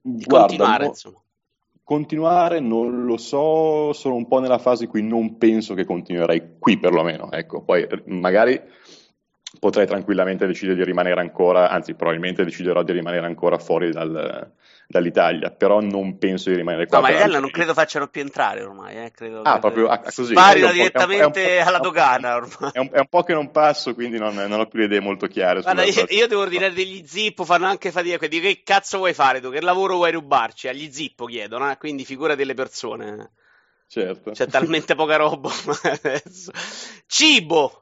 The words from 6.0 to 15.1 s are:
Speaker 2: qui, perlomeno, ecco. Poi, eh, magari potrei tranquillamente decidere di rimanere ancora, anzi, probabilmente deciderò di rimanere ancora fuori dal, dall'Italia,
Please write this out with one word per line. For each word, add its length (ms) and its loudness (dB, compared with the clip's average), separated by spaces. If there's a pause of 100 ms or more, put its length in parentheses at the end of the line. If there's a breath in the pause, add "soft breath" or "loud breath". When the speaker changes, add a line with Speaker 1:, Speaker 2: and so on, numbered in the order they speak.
Speaker 2:
qui, 180 2
perlomeno, 540 0
ecco. 320 -8
Poi, 180 2
eh, 240 -6
magari 560 2 (960 soft breath)
potrei 280 2
tranquillamente 600 -2
decidere 300 -2
di 80 0
rimanere 360 0
ancora, 500 2
anzi, 240 -4
probabilmente 500 -2
deciderò 380 -2
di 100 -2
rimanere 340 -4
ancora 300 -2
fuori 360 -2
dal, 580 -6 (360 soft breath)
dall'Italia, 680 0